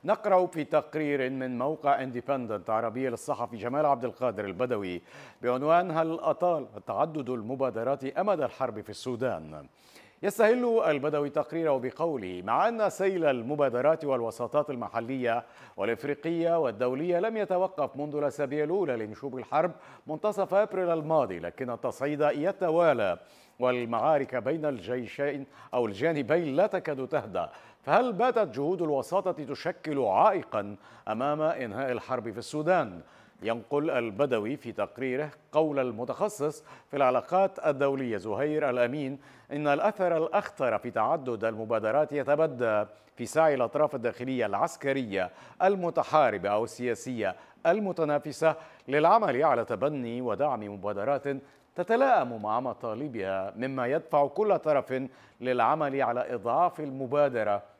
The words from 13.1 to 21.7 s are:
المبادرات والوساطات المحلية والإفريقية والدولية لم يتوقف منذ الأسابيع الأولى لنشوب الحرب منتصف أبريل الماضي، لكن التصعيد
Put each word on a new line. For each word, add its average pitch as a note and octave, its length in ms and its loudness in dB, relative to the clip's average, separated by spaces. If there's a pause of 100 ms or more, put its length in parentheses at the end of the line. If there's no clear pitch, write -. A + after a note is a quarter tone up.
المبادرات C#3 800 2
والوساطات B2 640 -2
المحلية A#2+ 720 -2 (340)
والإفريقية E3 840 0
والدولية C3 600 0
لم A3 180 -2
يتوقف F#3 580 0
منذ D3 200 -6
الأسابيع D3 480 -2
الأولى D#3+ 320 0
لنشوب A2+ 420 -8
الحرب D#3 340 0 (360)
منتصف F#3 460 -2
أبريل F#3+ 360 2
الماضي، D3+ 500 2
لكن F2 300 -6
التصعيد C#3 520 -4